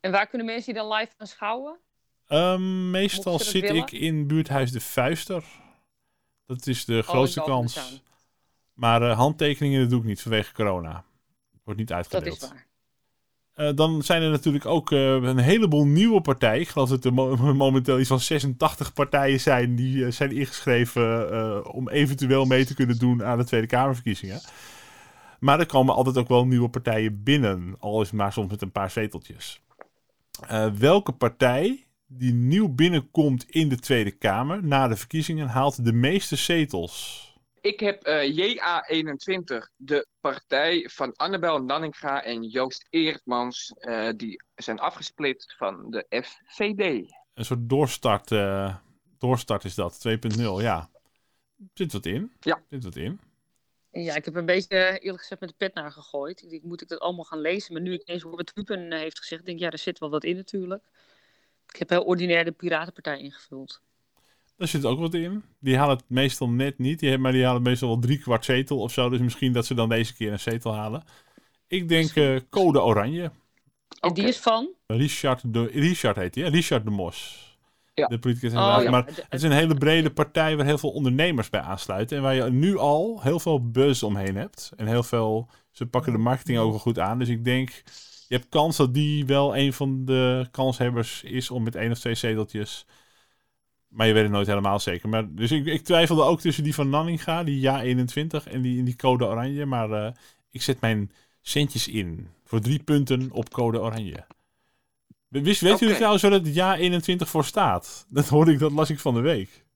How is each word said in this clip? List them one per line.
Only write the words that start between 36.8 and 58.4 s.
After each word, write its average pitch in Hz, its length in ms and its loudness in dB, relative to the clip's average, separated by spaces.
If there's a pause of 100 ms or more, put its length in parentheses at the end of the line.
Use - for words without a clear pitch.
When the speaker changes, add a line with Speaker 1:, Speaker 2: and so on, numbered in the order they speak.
Speaker 3:
Ik 208 200 -2
heb, 202 220 -2
eh, 147 340 0
J 208 240 0
A 170 260 -2
eenentwintig, 160 880 -6
de 135 300 -2 (140)
partij 147 720 -2
van 131 240 -6
Annabel 170 460 -2
Nanninga 143 600 -4
en 117 200 -8
Joost 127 480 -4
Eertmans, 123 840 -4
eh, 113 420 -6
die 107 260 -12 (120)
zijn - 240 -8
afgesplitst - 800 -8
van 101 340 -8
de 113 340 -6
F - 120 -20 (100)
V 214 280 -4
D. 196 60 -8 (540)
Speaker 2:
Een 120 100 -8
soort 120 240 -4
doorstart, 127 640 0
eh, 98 420 -2 (440)
doorstart 123 460 -2
is 95 100 -8
dat, 87 260 -6
twee 110 180 -2
punt 110 180 -4
nul, 107 240 -2
ja. 92 300 -2 (840)
Zit 165 180 -6
wat - 140 -8
in. 143 340 -6
Speaker 3:
Ja. 160 300 -4
Speaker 2:
Zit 131 140 -12
wat 87 120 -12
in. 113 240 -10 (680)
Speaker 1:
Ja, 170 240 -8
ik 151 100 -6
heb 151 100 -10
een 170 120 -6
beetje, 190 300 0
eh, 185 280 0
eerlijk 185 180 -10
gezegd, - 180 -16
met 175 100 -12
de - 80 -20
pet 190 160 -4
naar 151 180 -12
gegooid. 147 500 -12
Ik 175 80 -20
denk, 160 120 -18
moet 170 200 -14
ik - 60 -20
dat 165 120 -10
allemaal 175 240 -6
gaan 156 160 -10
lezen? 175 320 -4
Maar 165 100 -8
nu 180 100 -6
ik 175 160 -8
ineens 170 140 -10
hoor 165 140 -16
wat 175 180 -20